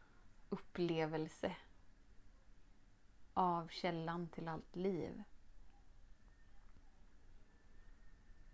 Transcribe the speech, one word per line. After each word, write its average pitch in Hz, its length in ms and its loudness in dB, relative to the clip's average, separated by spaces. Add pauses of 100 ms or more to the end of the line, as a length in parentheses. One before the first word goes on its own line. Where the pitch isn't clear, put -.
(500)
upplevelse 165 1040 4 (1800)
av 175 340 8
källan 170 600 2
till 165 200 -4
allt 160 280 -2
liv. 185 480 4 (3250)